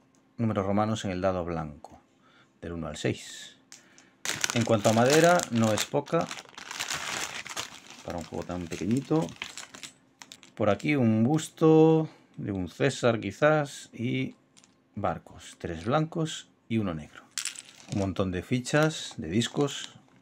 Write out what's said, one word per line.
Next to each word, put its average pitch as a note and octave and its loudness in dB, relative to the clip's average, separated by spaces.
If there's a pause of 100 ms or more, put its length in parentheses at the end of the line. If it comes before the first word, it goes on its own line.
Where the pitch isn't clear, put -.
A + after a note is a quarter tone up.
(380)
números G#2 0
romanos G#2+ 0
en G#2 -4
el F2+ -4
dado F#2 0
blanco, D#2+ -8 (600)
del E2 -10
uno E2 -8
al D#2 -8
seis. - -8 (960)
En A#2 2
cuanto A2+ 4
a A2 4
madera, D#3 6 (100)
no A2+ 2
es G#2 0
poca - -2 (1800)
para E2+ -6
un E2 -10
juego - -8
tan F2 -8
pequeñito. A#2+ 0 (1300)
Por G#2+ 0
aquí D3 0
un A2+ 4
busto D#3+ 6 (300)
de A#2+ -6
un F#2 -4
César C3 2
quizás C#3+ 0
y C3 -4 (600)
barcos, - -6
tres E2+ -8
blancos D#3 -2 (200)
y A2+ 0
uno G2+ 0
negro. D2 -12 (680)
Un G#2 0
montón F#2+ 0
de F2+ -2
fichas, D3 0
de D#3 -8
discos, B2+ -2 (280)